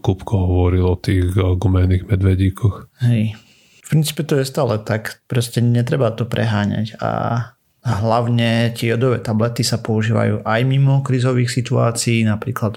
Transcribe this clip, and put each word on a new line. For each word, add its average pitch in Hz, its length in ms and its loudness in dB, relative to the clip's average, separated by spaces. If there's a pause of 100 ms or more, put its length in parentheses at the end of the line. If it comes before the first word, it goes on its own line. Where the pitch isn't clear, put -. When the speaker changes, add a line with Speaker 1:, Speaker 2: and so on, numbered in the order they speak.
Speaker 1:
Kupko - 320 -2
hovoril 90 480 2
o 90 160 2
tých, 92 400 0
a, 92 160 2
gumených 92 560 2
medvedíkoch. 95 800 0 (160)
Speaker 2:
Hej. 113 320 0 (480)
V - 0 -
princípe 151 400 -2
to 156 80 0
je 135 80 2
stále 123 400 -2
tak, - 480 -6
proste 120 320 -2
netreba 120 480 2
to 110 160 -4
preháňať 107 720 -2
a - 120 -4 (680)
hlavne 117 960 0
tie 117 160 -2
jodové 113 320 0
tablety 117 400 -2
sa 113 160 -2
používajú 110 640 0
aj 110 240 0
mimo 135 320 2
krízových 127 480 0
situácií, 117 800 0
napríklad 107 480 -2